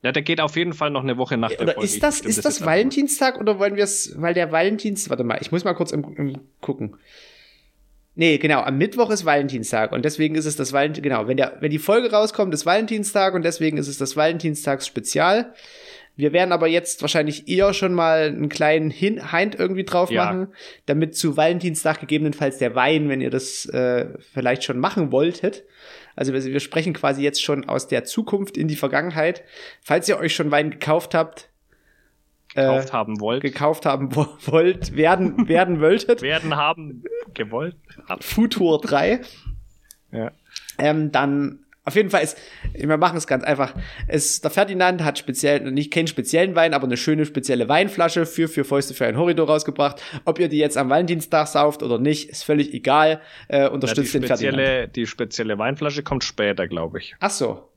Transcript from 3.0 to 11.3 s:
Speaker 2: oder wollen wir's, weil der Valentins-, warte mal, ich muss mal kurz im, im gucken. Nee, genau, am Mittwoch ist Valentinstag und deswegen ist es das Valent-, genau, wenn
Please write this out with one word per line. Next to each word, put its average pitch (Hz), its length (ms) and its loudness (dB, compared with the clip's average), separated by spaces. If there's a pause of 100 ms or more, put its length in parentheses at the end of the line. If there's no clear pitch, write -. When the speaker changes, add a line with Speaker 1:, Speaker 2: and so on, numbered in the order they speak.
Speaker 2:
oder 214 180 0
wollen 202 180 0
wir's, 202 420 -2
weil 170 160 0
der 170 180 0
Valentins-, 202 560 0
warte 123 160 -2
mal, 117 160 -2
ich - 100 -10
muss 175 140 -2
mal 185 80 0
kurz 170 200 -2
im, 147 120 -4 (120)
im 143 240 -4 (200)
gucken. 117 360 -6 (1200)
Nee, 165 220 4
genau, 147 220 2
am 135 180 -2
Mittwoch 214 320 4
ist 196 140 -2
Valentinstag 131 680 0
und 120 140 -2
deswegen 156 320 0
ist 156 80 0
es 151 120 -2
das 131 160 -4
Valent-, 147 300 0
genau, 120 240 0
wenn 127 120 0